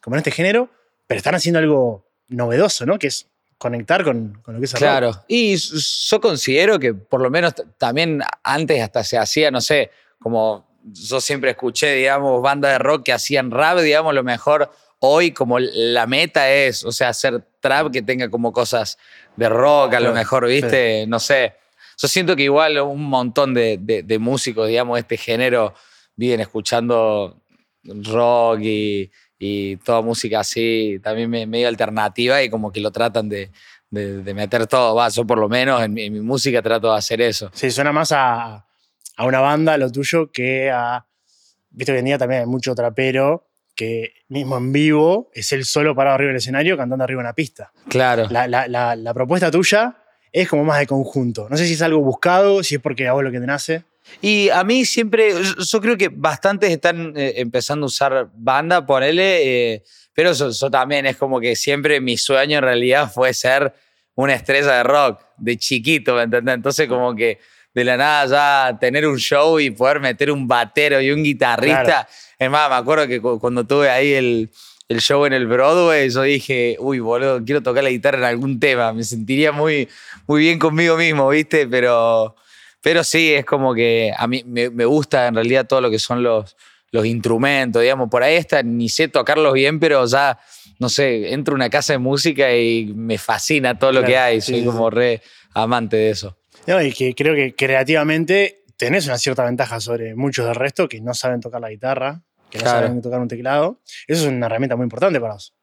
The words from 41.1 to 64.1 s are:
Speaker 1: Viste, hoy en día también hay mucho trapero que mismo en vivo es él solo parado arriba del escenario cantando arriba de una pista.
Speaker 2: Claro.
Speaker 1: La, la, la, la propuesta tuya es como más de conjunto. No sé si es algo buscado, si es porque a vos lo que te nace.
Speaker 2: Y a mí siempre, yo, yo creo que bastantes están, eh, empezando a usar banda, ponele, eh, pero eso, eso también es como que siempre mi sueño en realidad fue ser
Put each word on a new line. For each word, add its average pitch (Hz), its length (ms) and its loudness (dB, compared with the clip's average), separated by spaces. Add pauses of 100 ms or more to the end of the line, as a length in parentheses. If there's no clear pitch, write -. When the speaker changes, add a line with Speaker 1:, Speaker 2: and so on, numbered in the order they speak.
Speaker 1:
Viste, 123 200 -6
hoy 131 80 0
en 123 60 -2
día 139 140 0
también 127 240 0
hay 117 40 -4
mucho 127 280 -4
trapero 131 760 -2 (260)
que 113 380 -6 (160)
mismo 131 300 -4
en 127 120 -4
vivo 151 640 0
es - 200 -8
él 135 120 -4
solo 147 320 0
parado 135 200 2
arriba 139 120 0
del 131 80 -2
escenario 139 400 -2
cantando 131 280 -4
arriba 131 180 -6
de 120 60 -6
una 117 40 -10
pista. 135 400 -8 (160)
Speaker 2:
Claro. 123 400 2
Speaker 1:
La, 120 180 0
la, 123 220 -2
la, 120 260 -2
la 113 200 -8
propuesta 156 360 0
tuya 202 460 2 (340)
es 180 160 0
como 147 160 0
más 151 160 2
de 143 80 0
conjunto. 127 600 -4
No 143 80 -4
sé 170 100 0
si 165 60 0
es 156 80 -4
algo 160 200 2
buscado, 185 600 2
si 147 120 -4
es 135 80 -4
porque 131 260 -4
a 127 60 2
vos 139 100 0
lo 131 80 -4
que 123 80 -6
te 127 60 -6
nace. 147 380 -4 (360)
Speaker 2:
Y 202 300 2
a 180 140 4
mí 240 200 2
siempre, 220 480 0
yo, 185 320 -2
yo 214 160 -2
creo 226 160 0
que 185 120 0
bastantes 160 600 0
están, 165 460 -2
eh, 135 200 -2
empezando 127 500 -4
a - 20 -4
usar 131 460 0
banda, 139 500 0
ponele, 139 880 2
eh, 104 100 -12 (280)
pero 170 180 2
eso, 143 180 -2
eso 131 220 -4
también 135 360 0
es 131 100 -2
como 131 240 -2
que 117 160 0
siempre 143 440 0
mi 123 160 -2
sueño 143 420 0
en 135 60 0
realidad 123 480 2
fue 127 200 0
ser 135 400 0 (420)